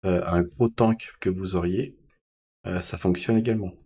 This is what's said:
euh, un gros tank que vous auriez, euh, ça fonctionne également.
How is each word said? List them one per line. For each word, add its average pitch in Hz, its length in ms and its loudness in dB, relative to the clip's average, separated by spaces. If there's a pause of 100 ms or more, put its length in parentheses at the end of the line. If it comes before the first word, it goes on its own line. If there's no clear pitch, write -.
euh, 90 200 2
un 87 160 2
gros 113 280 0
tank 113 500 2
que 95 100 0
vous 92 260 -4
auriez, 139 440 -2 (640)
euh, 92 160 -4
ça - 160 -8
fonctionne 95 400 2
également. 110 380 0 (100)